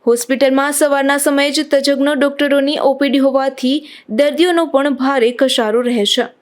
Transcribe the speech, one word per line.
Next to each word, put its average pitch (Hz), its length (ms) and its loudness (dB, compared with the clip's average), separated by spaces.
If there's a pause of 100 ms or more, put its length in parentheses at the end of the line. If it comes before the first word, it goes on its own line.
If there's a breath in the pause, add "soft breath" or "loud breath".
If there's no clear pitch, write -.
હોસ્પિટલમાં 269 640 0
સવારના 277 460 0
સમયે 285 340 0
જ 294 180 -4
તજજ્ઞો 277 440 0
ડોક્ટરોની 285 640 0
ઓ 269 160 0
પી 277 160 0
ડી 262 80 0
હોવાથી 269 680 -2 (220 loud breath)
દર્દીઓનો 302 560 0
પણ 277 240 0
ભારે 262 420 0
કશારો 247 500 0
રહે 240 240 0
છે. 226 200 0 (160)